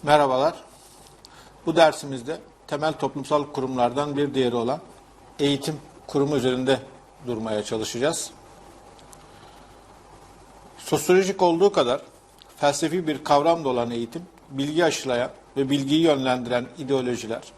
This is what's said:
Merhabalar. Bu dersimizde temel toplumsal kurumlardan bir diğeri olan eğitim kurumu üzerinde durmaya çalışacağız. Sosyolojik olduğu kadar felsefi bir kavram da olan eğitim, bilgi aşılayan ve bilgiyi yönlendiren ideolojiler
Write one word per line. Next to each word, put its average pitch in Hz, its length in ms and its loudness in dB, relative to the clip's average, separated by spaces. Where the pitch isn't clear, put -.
Merhabalar. 147 500 4
Bu 160 100 -2
dersimizde 147 640 2
temel 151 260 -2
toplumsal 147 500 -2
kurumlardan 131 760 -2
bir 139 160 -2
diğeri 123 220 0
olan 123 240 -2
eğitim 143 400 -2
kurumu 143 280 0
üzerinde 127 440 0
durmaya 110 360 -4
çalışacağız. 117 680 -4
Sosyolojik 185 640 0
olduğu 180 300 4
kadar 139 300 2
felsefi 156 500 0
bir 143 160 -4
kavram 156 400 4
da 135 60 -2
olan 120 220 -2
eğitim, 120 320 -8
bilgi 147 360 0
aşılayan 127 460 -2
ve 135 120 0
bilgiyi 143 320 2
yönlendiren 127 640 0
ideolojiler 123 680 -4